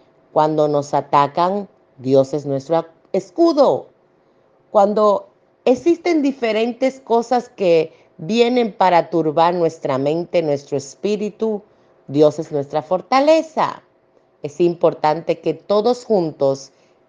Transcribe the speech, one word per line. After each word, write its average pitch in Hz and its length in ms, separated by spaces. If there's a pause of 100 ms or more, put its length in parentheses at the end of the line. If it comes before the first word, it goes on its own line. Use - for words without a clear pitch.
(320)
Cuando 151 360
nos 143 260
atacan, 156 720 (280)
Dios 135 380
es 147 100
nuestro 143 420 (260)
escudo. 269 720 (840)
Cuando 208 580 (360)
existen 320 580
diferentes 240 800
cosas 233 480
que 165 440 (260)
vienen 233 540
para 175 380
turbar 165 440
nuestra 160 420
mente, 165 460
nuestro 143 340
espíritu, 208 880 (460)
Dios 147 300
es 160 140
nuestra 147 300
fortaleza. 269 1000 (600)
Es 143 180
importante 165 800
que 160 140
todos 214 500
juntos 147 680 (360)